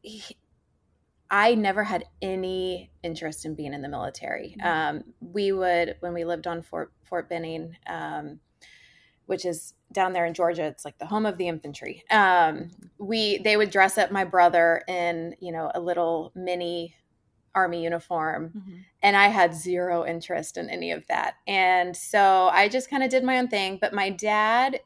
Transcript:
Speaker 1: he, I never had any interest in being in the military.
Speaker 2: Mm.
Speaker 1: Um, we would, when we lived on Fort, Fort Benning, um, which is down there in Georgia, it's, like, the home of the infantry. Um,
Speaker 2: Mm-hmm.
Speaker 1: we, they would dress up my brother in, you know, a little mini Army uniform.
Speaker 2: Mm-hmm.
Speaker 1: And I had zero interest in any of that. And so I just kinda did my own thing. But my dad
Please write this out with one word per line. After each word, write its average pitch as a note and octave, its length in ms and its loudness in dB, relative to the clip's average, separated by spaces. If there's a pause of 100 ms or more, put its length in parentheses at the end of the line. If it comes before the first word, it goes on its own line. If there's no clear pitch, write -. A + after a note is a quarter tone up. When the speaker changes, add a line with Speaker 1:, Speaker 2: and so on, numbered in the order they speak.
Speaker 1:
he, G#3 360 -18 (920)
I G#3+ 260 6
never G3+ 280 0
had G3+ 220 -4 (160)
any F#3 680 -6 (120)
interest D#3+ 420 -8
in D#3 100 -8
being D3 180 -8
in C#3+ 80 -10
the C#3 80 -10
military. - 720 -8
Speaker 2:
Mm. - 40 -6
Speaker 1:
Um, D#3 380 -2 (160)
we G3 320 -2
would, F3 500 2
when F3 120 -6
we E3+ 120 -4
lived E3+ 220 -4
on E3+ 140 -6
Fort, E3 320 -10 (100)
Fort F3 260 -6
Benning, E3 460 -8 (120)
um, D3+ 520 -10 (840)
which F#3 200 -4
is E3 280 -6 (180)
down F#3 220 0
there E3+ 120 2
in E3+ 80 -4
Georgia, E3+ 300 0
it's, - 220 -8
like, D3 140 -14
the D3+ 60 -10
home G#3+ 200 -2
of F#3+ 120 -2
the F3+ 100 -2
infantry. - 600 -10
Um, A3 100 4
Speaker 2:
Mm-hmm. E3+ 880 2
Speaker 1:
we, G#3+ 340 0
they G#3+ 180 2
would G#3+ 120 2
dress F#3+ 280 4
up G3 140 2
my G3 120 0
brother E3+ 640 4
in, E3+ 520 -4
you F3+ 120 -10
know, E3 240 -6
a F3+ 40 -2
little E3+ 560 -2
mini F3 600 -6 (580)
Army F3 300 0
uniform. E3 760 -4
Speaker 2:
Mm-hmm. F#3 180 -16 (280)
Speaker 1:
And G3+ 140 6
I G3+ 100 8
had F#3 260 4
zero F3+ 520 -2
interest E3+ 520 -6
in E3+ 120 -8
any E3+ 220 -6
of D#3 160 -6
that. - 280 -2 (100)
And F#3 500 2
so F#3+ 580 4
I G3 160 6
just B3+ 200 -4
kinda C4 180 0
did B3+ 160 2
my B3+ 140 0
own B3 120 0
thing. G3 320 -2
But G3 120 -2
my G3 160 0
dad G#3+ 760 2